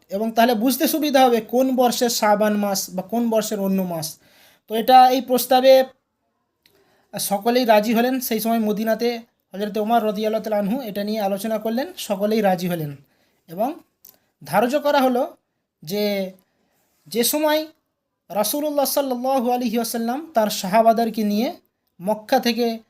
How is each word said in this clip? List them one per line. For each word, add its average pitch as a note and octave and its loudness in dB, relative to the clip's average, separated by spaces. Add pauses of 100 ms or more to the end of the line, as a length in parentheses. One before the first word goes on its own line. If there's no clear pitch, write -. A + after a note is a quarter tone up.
এবং A3 -4
তাহলে A#3 2
বুঝতে B3 0
সুবিধা C#4+ 4
হবে A#3+ 6
কোন B3+ 0
বর্ষের A#3+ 2
শাবান G#3+ 2
মাস G3+ -4
বা F#3 -6
কোন A#3 -2
বর্ষের G#3+ -2
অন্য F#3+ 0
মাস। E3+ -8 (500)
তো G#3+ -6
এটা, B3+ 6
এই C4 2
প্রস্তাবে B3+ 4 (1300)
সকলেই A3+ 0
রাজি A3 4
হলেন। B3 0
সেই A3+ -4
সময় A3+ -2
মদিনাতে A3 -2 (340)
হযরতে G#3 -6
ওমর A3 0
রাদিয়াল্লাহু G#3+ -4
তাআলা G#3+ -2
আনহু G#3 -4
এটা G3+ -8
নিয়ে G#3+ -6
আলোচনা G3+ -4
করলেন, A3+ -4
সকলেই G#3 -2
রাজি F#3 0
হলেন D#3 -6 (520)
এবং G#3 -6 (720)
ধার্য A#3 0
করা C#4+ 2
হলো C4 0 (460)
যে, G3+ -4 (720)
যে G3 -2
সময় D4+ 0 (640)
রাসূলুল্লাহ C#4+ -2
সাল্লাল্লাহু C4 -2
আলাইহি B3 -2
ওয়াসাল্লাম A#3 -6
তার G#3+ 2
সাহাবাদেরকে A3 2
নিয়ে G#3+ -2 (460)
মক্কা G#3+ -2
থেকে A#3 -2 (120)